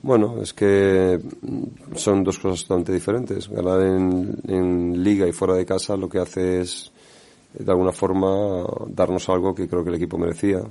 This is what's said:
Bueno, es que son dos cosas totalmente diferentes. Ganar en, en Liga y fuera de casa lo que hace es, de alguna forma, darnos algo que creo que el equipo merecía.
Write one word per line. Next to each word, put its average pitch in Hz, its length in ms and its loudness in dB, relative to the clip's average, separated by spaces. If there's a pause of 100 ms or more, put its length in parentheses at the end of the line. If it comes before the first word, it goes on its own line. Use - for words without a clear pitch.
Bueno, 117 400 2
es 104 120 -8
que 95 680 4 (760)
son 98 280 2
dos 92 140 -2
cosas 92 240 -2
totalmente 90 300 0
diferentes. 101 560 -2
Ganar 95 340 0
en, 92 640 2
en 90 580 0
Liga 98 240 4
y 87 40 0
fuera 92 220 0
de 92 120 0
casa 95 300 -2
lo 95 120 -4
que 95 120 -4
hace 92 400 0
es, - 300 -8 (640)
de 101 180 -6
alguna 92 220 4
forma, 95 720 0 (220)
darnos 92 420 -2
algo 92 260 2
que 90 140 -4
creo 87 140 -2
que 85 80 -2
el 87 60 -2
equipo 85 200 -4
merecía. 87 540 -2